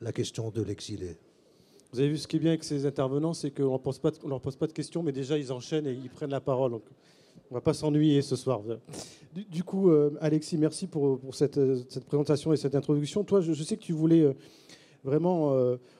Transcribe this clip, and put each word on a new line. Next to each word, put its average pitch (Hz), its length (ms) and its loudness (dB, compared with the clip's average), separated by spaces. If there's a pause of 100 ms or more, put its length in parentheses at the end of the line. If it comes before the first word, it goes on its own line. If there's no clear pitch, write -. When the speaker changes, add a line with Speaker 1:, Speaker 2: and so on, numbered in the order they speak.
Speaker 1:
la 110 120 -6
question 113 360 -6
de 107 120 -2
l'exilé. 92 560 -8 (720)
Speaker 2:
Vous 117 80 -4
avez 143 100 4
vu, 156 80 -2
ce 139 100 -10
qui 160 100 -2
est - 20 0
bien 160 120 2
avec 160 120 0
ces 143 220 -2
intervenants, 143 480 0
c'est 147 180 -6
qu'on 135 200 0
leur 131 100 -2
pose 135 180 -6
pas 156 120 2
de, 147 120 -16
on 143 60 -8
leur 131 100 -4
pose 139 160 -6
pas 156 120 -2
de 160 40 -14
questions, 165 320 -6
mais 151 80 0
déjà 135 260 -4
ils 135 140 -6
enchaînent 151 340 -4
et 135 60 -2
ils 127 180 -8
prennent 147 200 -10
la 135 100 -4
parole. 131 320 0
Donc 113 120 -6 (680)
on 123 40 -8
va 120 60 -4
pas 156 120 2
s'ennuyer 151 480 4
ce 131 160 -4
soir. 123 240 -2 (720)
Du, 190 100 -10
du 175 200 -6
coup, 190 260 2
euh, 147 320 6
Alexis, 156 360 0
merci 156 300 0
pour, 139 320 0
pour 131 160 -14
cette, 143 220 0
euh, 131 320 2
cette 131 160 -12
présentation 147 480 0
et 143 40 4
cette 143 180 -2
introduction. 147 500 0
Toi, 202 160 4
je, 165 120 0
je 147 100 -4
sais 220 120 -4
que - 80 -10
tu 170 100 -4
voulais, 165 280 6
euh, 139 120 6 (720)
vraiment, 156 500 2
euh, 123 240 2 (220)